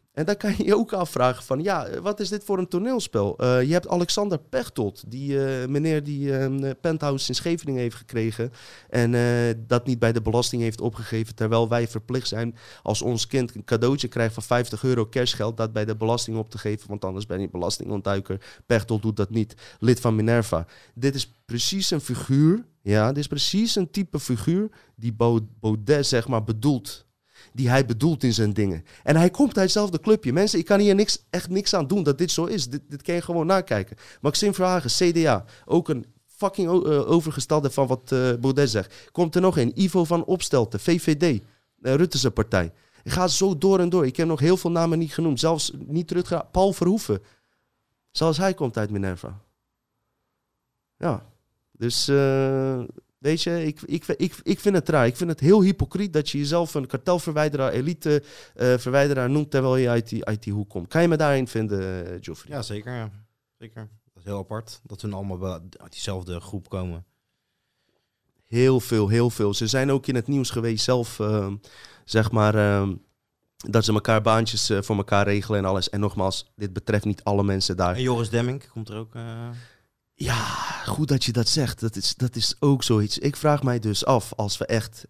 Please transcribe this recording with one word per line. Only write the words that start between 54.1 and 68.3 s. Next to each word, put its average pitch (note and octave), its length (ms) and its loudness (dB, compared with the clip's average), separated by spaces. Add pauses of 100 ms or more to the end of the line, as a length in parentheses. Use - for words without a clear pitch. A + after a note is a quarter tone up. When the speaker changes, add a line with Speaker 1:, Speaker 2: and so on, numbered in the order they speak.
Speaker 1:
ik - 180 -2
vind G3+ 140 2
het E3+ 140 2
raar. C#3 180 4
Ik B2 100 0
vind F3 140 -2
het D#3 100 -4
heel F#3+ 220 8
hypocriet F#3 500 0
dat D3+ 180 0
je C#3+ 80 -4
jezelf D#3 360 0
een C3+ 120 -2
kartelverwijderaar, D3+ 840 0
elite, D3 500 0 (320)
eh, B2+ 200 4
verwijderaar C3 560 2
noemt, D3+ 200 0
terwijl C3 260 2
je B2+ 120 2
uit A#2 200 0
die, A2+ 160 -6
uit G#2+ 180 -4
die G#2 100 -6
hoek G#2 160 -4
komt. F2 200 -10
Kan E3 140 2
je F3 60 4
me D#3+ 80 2
daarin C#3 320 2
vinden, F#2+ 580 -4
eh, F2+ 140 -10
Geoffrey? G2 360 -14
Speaker 2:
Ja, A#2+ 60 -8
zeker, G#2+ 320 -10
ja. A2+ 160 -8 (480)
Zeker. A2 300 -18 (240)
Dat F#2 100 -20
is - 20 -20
heel G2+ 140 -8
apart, A2 440 -12
dat - 200 -18
hun G#2 100 -6
allemaal F#2+ 260 -8
wel F#2 140 -6
uit F2 400 -16
diezelfde F2+ 480 -8
groep - 280 -12
komen. F2+ 360 -8 (1400)